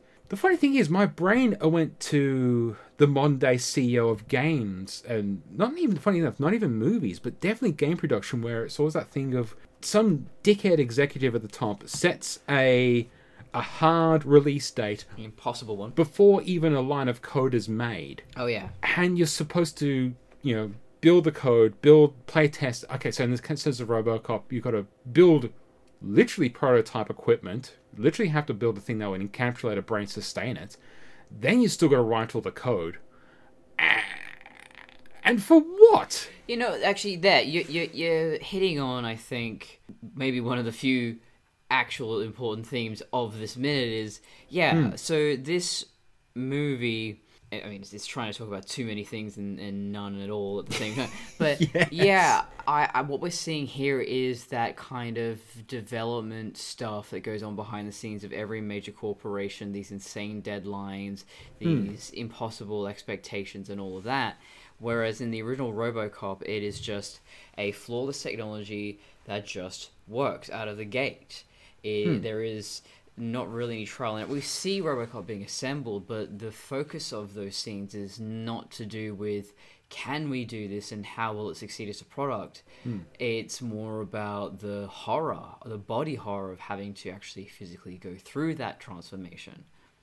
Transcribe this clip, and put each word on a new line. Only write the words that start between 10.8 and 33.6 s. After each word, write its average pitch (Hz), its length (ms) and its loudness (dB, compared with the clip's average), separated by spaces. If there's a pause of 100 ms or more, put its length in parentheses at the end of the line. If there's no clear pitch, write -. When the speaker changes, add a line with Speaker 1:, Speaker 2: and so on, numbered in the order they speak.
Speaker 1:
at 110 80 0
the 107 60 -10
top 104 400 -4
sets - 500 0 (120)
a, 127 580 4 (460)
a 120 80 -2
hard 160 640 4
release 143 440 6
date 107 360 -4 (100)
Speaker 2:
An 110 80 -12
impossible 110 540 -8
one. 107 140 -8
Speaker 1:
before 196 500 6
even 160 320 2
a 131 80 2
line 139 260 0
of 120 140 -2
code 131 320 0
is 107 140 2
made. 107 540 -4 (140)
Speaker 2:
Oh, 127 100 -4
yeah. 104 220 -2 (280)
Speaker 1:
And 180 200 2
you're 170 100 4
supposed 156 520 -2
to, 131 360 2 (280)
you 127 120 0
know, 110 160 -2 (300)
build 170 240 10
the 156 80 4
code, 117 480 6
build, 147 460 10
play 156 200 4
test. 139 380 -2 (100)
Okay, 127 160 -2
so 127 140 0
in 120 60 2
the 123 80 0 (180)
sense 135 240 -2
of 113 80 -6
RoboCop, 113 600 0
you've 120 140 -4
gotta 110 200 0 (260)
build 151 380 8 (540)
literally 131 480 -2
prototype 120 580 0
equipment, 110 680 -2 (200)
literally 156 320 0
have 151 180 0
to 135 80 -4
build 110 220 0
a 101 60 -12
thing 110 160 -6
that 104 100 -4
would 95 140 -4
encapsulate 117 560 -4
a 95 40 -4
brain, 104 240 -2
sustain 101 520 -8
it. 95 180 -16 (540)
Then 147 320 2
you 214 60 6
still 156 200 2
gotta 131 140 6
write 113 320 0
all 113 80 -2
the 92 80 -4
code. 90 480 -4 (800)